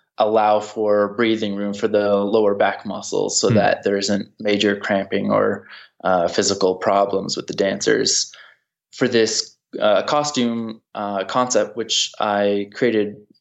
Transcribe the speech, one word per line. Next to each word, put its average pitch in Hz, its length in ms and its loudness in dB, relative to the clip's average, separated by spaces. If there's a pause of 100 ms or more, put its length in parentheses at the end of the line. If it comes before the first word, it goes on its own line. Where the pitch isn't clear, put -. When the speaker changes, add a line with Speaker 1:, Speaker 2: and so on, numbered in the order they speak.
(180)
Speaker 1:
allow 107 420 4
for 104 560 0
breathing 110 400 0
room 101 180 -4
for 107 140 -2
the 104 280 2
lower 101 400 2
back 101 300 0
muscles 98 540 -4
so 110 100 2
Speaker 2:
Hmm. 113 60 4
Speaker 1:
that 101 280 4
there 101 140 2
isn't 98 300 -2 (120)
major 104 360 2
cramping 101 560 -2
or, 104 340 0 (380)
uh, 90 240 2
physical 95 480 0
problems 101 640 0
with - 100 -8
the - 60 -8
dancers. 104 760 0 (600)
For - 160 0
this, 113 480 0 (240)
uh, 104 240 2
costume, 117 760 -2 (140)
uh, 101 300 -4
concept, 123 520 0
which - 420 -2
I 101 540 0
created 107 420 0 (260)